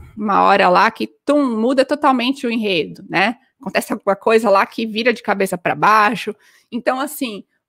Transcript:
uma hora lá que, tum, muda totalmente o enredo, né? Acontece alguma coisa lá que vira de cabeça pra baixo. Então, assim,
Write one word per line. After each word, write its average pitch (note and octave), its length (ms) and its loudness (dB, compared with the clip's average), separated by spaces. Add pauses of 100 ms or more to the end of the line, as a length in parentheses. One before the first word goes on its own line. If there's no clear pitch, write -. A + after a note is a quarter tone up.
(160)
uma G3 280 0
hora F#3+ 260 4
lá F#3 220 4
que, - 160 -8 (180)
tum, C#4 320 0
muda B3 260 2
totalmente C4+ 640 0
o A#3 40 -2
enredo, F#3+ 580 -2
né? F#3+ 280 0 (220)
Acontece - 320 -4
alguma G3 240 -2
coisa A3+ 340 2
lá G3 160 4
que - 200 -8
vira A3+ 280 -2
de - 100 -8
cabeça G3 340 -2
pra D#3 160 -2
baixo. G#3 640 2 (360)
Então, B3 280 -4
assim, B3+ 440 -8 (240)